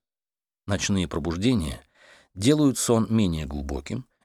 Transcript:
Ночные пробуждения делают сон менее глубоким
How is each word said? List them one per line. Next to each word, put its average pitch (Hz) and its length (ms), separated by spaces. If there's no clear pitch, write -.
Ночные 95 420
пробуждения 85 760
делают 135 440
сон 113 320
менее 87 360
глубоким 69 600